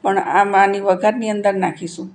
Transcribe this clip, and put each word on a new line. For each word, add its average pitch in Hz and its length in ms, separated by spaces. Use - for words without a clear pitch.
પણ 196 160
આમ 196 380
આની 196 240
વઘારની 214 500
અંદર 202 240
નાખીશું. 170 600